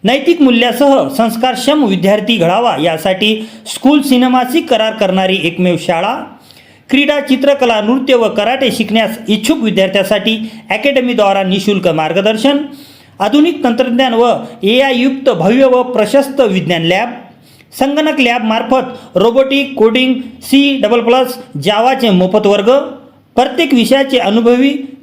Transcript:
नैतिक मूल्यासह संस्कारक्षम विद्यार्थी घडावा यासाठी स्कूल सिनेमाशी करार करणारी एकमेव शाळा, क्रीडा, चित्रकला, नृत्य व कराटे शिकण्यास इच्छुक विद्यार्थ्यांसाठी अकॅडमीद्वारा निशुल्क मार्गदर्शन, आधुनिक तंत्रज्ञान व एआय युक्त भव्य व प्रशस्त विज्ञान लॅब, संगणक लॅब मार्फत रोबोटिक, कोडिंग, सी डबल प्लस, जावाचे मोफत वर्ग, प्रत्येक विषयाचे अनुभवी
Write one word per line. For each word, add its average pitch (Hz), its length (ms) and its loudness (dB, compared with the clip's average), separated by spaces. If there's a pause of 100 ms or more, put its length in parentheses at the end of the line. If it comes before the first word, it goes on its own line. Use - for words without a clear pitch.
नैतिक 294 380 0
मूल्यासह 247 640 2
संस्कारक्षम 254 760 0
विद्यार्थी 208 520 0
घडावा 208 440 0
यासाठी 190 680 -2 (240)
स्कूल 285 280 2
सिनेमाशी 254 600 0
करार 220 320 0
करणारी 190 500 0
एकमेव 175 360 0
शाळा, 180 360 -2 (760)
क्रीडा, 285 300 2
चित्रकला, 262 640 0
नृत्य 254 340 0
व 226 140 2
कराटे 226 420 -2
शिकण्यास 214 460 -2 (100)
इच्छुक 214 300 0
विद्यार्थ्यांसाठी 196 800 0 (300)
अकॅडमीद्वारा 214 760 0
निशुल्क 190 440 -2
मार्गदर्शन, 196 720 0 (600)
आधुनिक 294 440 0
तंत्रज्ञान 240 500 0
व 226 200 2 (300)
एआय 254 320 2
युक्त 262 340 0
भव्य 214 360 2
व 247 180 2
प्रशस्त 262 580 0
विज्ञान 175 400 0
लॅब, 185 280 -2 (680)
संगणक 294 400 -2
लॅब 240 240 0
मार्फत 226 720 -2
रोबोटिक, 269 600 0
कोडिंग, 254 360 2 (280)
सी 277 420 2
डबल 226 160 2
प्लस, 247 340 0 (300)
जावाचे 220 460 0
मोफत 185 380 2
वर्ग, 202 220 2 (680)
प्रत्येक 277 380 0
विषयाचे 262 440 2
अनुभवी 233 540 2 (320)